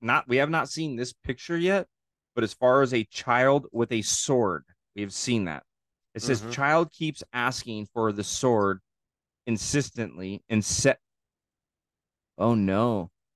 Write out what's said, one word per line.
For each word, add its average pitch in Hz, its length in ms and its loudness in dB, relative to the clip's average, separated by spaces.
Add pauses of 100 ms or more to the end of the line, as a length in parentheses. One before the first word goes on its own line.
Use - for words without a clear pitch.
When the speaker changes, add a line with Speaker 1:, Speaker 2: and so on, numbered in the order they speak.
Speaker 1:
not, 120 260 0
we 127 100 2
have 143 120 2
not 160 200 -2
seen 156 260 -6
this 123 180 -6
picture - 440 -8
yet, 185 300 0 (460)
but 113 100 -2
as 107 100 -2
far 127 280 4
as 127 120 2
a 113 100 2
child 127 680 2
with 117 200 -2
a 113 100 0
sword, 101 640 0 (320)
we 104 80 -6
have 98 100 -8
seen 117 320 -2
that. 78 180 -8 (520)
It 110 80 -10
says, 120 180 0
Speaker 2:
Mm-hmm. 113 100 -12
Speaker 1:
"Child 151 400 0
keeps 156 400 -8
asking 120 600 -4
for 110 180 0
the 101 120 -4
sword 101 560 2 (640)
insistently, 104 1080 -4
inse-," 110 440 2 (1400)
Oh, 113 180 4
no. 101 560 0 (240)